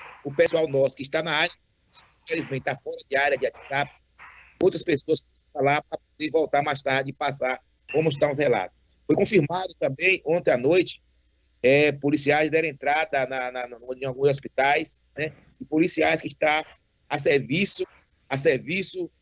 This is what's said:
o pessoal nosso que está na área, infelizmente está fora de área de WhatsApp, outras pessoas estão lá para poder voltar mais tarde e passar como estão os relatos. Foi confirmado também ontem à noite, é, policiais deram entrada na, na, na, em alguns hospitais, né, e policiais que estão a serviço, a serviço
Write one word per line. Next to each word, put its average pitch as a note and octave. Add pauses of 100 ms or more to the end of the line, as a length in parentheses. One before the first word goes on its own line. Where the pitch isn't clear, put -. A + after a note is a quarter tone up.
(240)
o C#3
pessoal D#3+
nosso C3+
que -
está C#3+
na E3
área, D#3+ (720)
infelizmente C#3
está C#3
fora - (140)
de C3+
área C#3
de B2
WhatsApp, C#3 (720)
outras F3
pessoas D3+ (160)
estão -
lá C#3+
para -
poder -
voltar C#3+
mais C#3+
tarde C3+
e D3
passar C3 (320)
como D#3+
estão D3
os C3+
relatos. A#2+ (280)
Foi D#3
confirmado F3+
também D#3+
ontem D#3+
à C3
noite, D#3 (600)
é, C#3+
policiais D3
deram D#3+
entrada C#3+
na, B2+
na, B2+
na, A#2+ (200)
em B2+
alguns C3+
hospitais, C#3 (200)
né, D3+ (260)
e C3
policiais D#3+
que D3
estão D#3 (460)
a D3
serviço, D#3+ (440)
a C3+
serviço D#3+ (100)